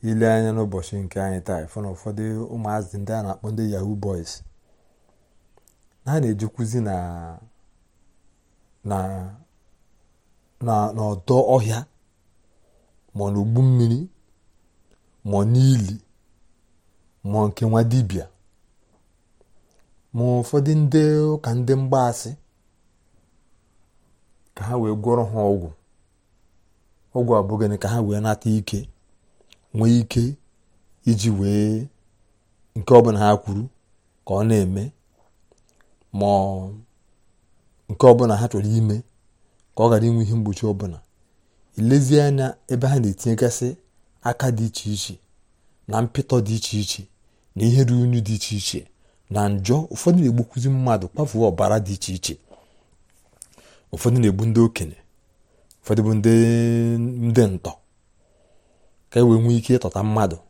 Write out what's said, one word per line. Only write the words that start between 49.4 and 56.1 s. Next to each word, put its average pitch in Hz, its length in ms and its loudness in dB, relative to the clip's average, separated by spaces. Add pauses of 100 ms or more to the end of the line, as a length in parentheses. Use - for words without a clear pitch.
njọ. 101 280 0 (140)
Ụfọdụ 175 280 2
na-egbukwuzi 120 500 0
mmadụ, 123 400 0
kwafuo 113 400 0
ọbara 98 320 2
dị 98 140 -6
iche 95 200 -10
iche. - 200 -8 (1600)
Ụfọdụ 120 260 0
na-egbu 107 280 2
ndị 113 140 4
okenye, 101 360 0 (840)
ụfọdụ 110 240 0
bụ 110 120 2